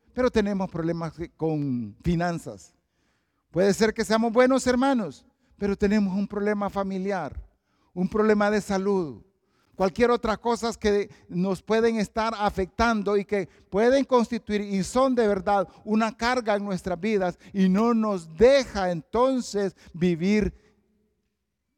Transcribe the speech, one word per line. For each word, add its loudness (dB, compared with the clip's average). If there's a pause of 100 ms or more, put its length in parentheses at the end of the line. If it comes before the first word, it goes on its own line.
(140)
pero 0
tenemos 0
problemas -4 (240)
con -4
finanzas. -4 (760)
Puede 2
ser 0
que -4
seamos 0
buenos 4
hermanos, 0 (320)
pero -2
tenemos 0
un -2
problema -2
familiar, -6 (540)
un -2
problema 4
de 2
salud, -2 (520)
cualquier 0
otra 0
cosa -2
que 0 (200)
nos -2
pueden 2
estar -4
afectando 0
y 0
que -4
pueden 0
constituir 0
y -2
son 0
de 2
verdad 0 (160)
una 0
carga 0
en -4
nuestras -6
vidas -2 (140)
y 4
no 2
nos -2
deja 2
entonces -2 (180)
vivir 0 (1200)